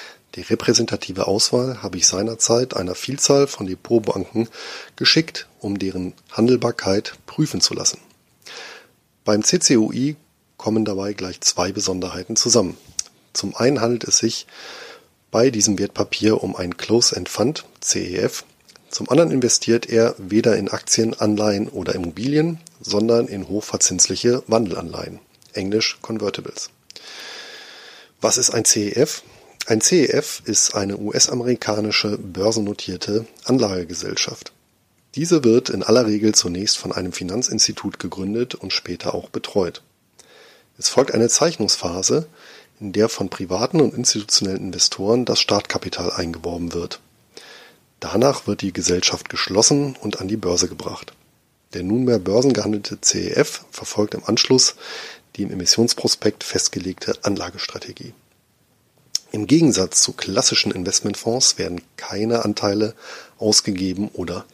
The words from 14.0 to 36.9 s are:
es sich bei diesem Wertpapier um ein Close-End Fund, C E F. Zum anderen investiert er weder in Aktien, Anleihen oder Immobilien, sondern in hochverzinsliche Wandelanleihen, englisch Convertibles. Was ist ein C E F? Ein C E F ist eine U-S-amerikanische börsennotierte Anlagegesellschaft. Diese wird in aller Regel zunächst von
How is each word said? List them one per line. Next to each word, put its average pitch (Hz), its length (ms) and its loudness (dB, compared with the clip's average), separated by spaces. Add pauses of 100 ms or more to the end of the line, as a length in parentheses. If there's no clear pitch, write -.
es - 160 0
sich - 260 -2 (840)
bei 120 180 4
diesem 104 300 0
Wertpapier 101 640 0
um 95 120 -4
ein 90 220 -6
Close-End 107 500 0
Fund, 131 380 -2 (140)
C 92 300 -2
E 90 80 -6
F. - 280 -2 (460)
Zum - 180 -6
anderen 160 220 6
investiert 117 580 2
er 113 300 4
weder 104 380 2
in 98 120 -2
Aktien, - 500 0
Anleihen 107 480 2
oder 117 280 -4
Immobilien, 131 640 0 (200)
sondern 113 480 2
in 95 200 -8
hochverzinsliche 98 960 0
Wandelanleihen, 90 760 -2 (340)
englisch 104 500 -2
Convertibles. - 680 -6 (1500)
Was 113 160 2
ist 127 140 2
ein 110 120 0
C 104 260 2
E 101 40 -6
F? - 300 2 (420)
Ein 110 160 2
C 170 240 6
E - 20 4
F - 380 0
ist - 280 2
eine 101 240 -2
U-S-amerikanische 107 1200 0
börsennotierte 104 1120 -2 (160)
Anlagegesellschaft. 98 1080 -2 (600)
Diese 160 300 2
wird 117 260 4
in 95 140 -2
aller 117 240 4
Regel 107 260 2
zunächst 92 440 0
von - 140 -6